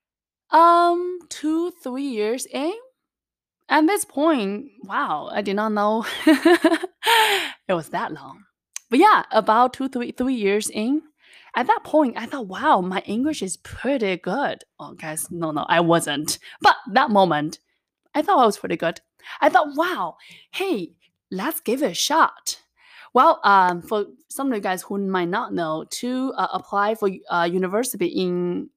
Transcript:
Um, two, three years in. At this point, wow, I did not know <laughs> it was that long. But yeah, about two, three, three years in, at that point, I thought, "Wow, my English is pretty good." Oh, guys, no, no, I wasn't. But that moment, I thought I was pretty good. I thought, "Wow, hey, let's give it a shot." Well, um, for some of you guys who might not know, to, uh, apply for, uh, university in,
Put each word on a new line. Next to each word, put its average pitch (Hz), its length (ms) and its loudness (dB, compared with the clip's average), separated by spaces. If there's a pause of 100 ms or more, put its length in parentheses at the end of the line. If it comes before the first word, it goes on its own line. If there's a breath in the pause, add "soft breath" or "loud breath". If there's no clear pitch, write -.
(500)
Um, 349 720 4 (100)
two, 320 420 -4 (120)
three 262 200 -8
years 240 440 -4
in. 294 260 -4 (960)
At 302 180 4
this 392 180 0
point, 262 640 -2 (140)
wow, 196 480 -6
I 208 100 -4
did 196 140 -4
not 214 160 -2
know 208 340 0 (100)
<laughs> - 100 -12
it 349 1500 2
was 165 160 -4
that 190 220 -6
long. 151 340 -18 (440)
But 254 100 4
yeah, 381 320 6
about 226 420 4
two, 269 160 -6
three, 240 220 -6
three 254 240 -2
years 208 340 -2
in, 247 320 -2 (540 soft breath)
at 254 120 0
that 440 160 0
point, 294 340 2
I 220 80 -8
thought, 247 220 -10
"Wow, 220 340 2
my 185 240 -4
English 262 360 -4
is 185 160 -8
pretty 220 600 -4
good." 196 460 -6 (160)
Oh, 147 140 -14
guys, 156 380 -10
no, 170 200 -6
no, 151 160 -4
I 165 120 2
wasn't. 160 580 0 (240 loud breath)
But - 140 4 (160)
that 262 180 2
moment, 175 500 2 (540)
I 294 80 0
thought 349 180 2
I 254 60 6
was 208 120 2
pretty 175 200 -6
good. 170 240 -4 (400 loud breath)
I 294 80 4
thought, 302 260 2
"Wow, 285 420 -4 (340 loud breath)
hey, 302 420 -4 (380)
let's 208 300 -6
give 262 200 -2
it 233 100 0
a - 20 -12
shot." - 680 -2 (520 loud breath)
Well, 285 300 6
um, 185 380 4
for 208 240 -4 (240)
some 277 220 -4
of 240 40 -2
you 208 60 -4
guys 185 200 -4
who 202 160 -8
might 190 320 -2
not 208 240 -4
know, 160 360 -4
to, 254 480 -6
uh, 185 160 -2
apply 202 420 -2
for, 214 140 -2 (200)
uh, 175 200 0
university 185 580 -2
in, 180 680 -4